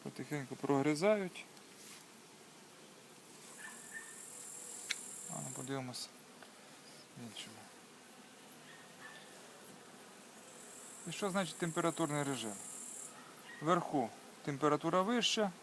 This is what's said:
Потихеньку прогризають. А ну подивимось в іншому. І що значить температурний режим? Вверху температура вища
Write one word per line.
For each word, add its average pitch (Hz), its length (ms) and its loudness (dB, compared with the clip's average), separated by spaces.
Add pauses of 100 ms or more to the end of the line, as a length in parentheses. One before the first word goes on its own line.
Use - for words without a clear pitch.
Потихеньку 135 520 -4
прогризають. 151 880 6 (3750)
А - 40 -4
ну 147 220 -2
подивимось 131 540 -2 (1080)
в 127 60 -10
іншому. 110 320 -8 (3500)
І 170 40 -2
що 202 180 4
значить 180 280 2
температурний 160 680 4
режим? 117 300 2 (1080)
Вверху 156 480 6 (360)
температура 151 560 6
вища 214 500 6 (120)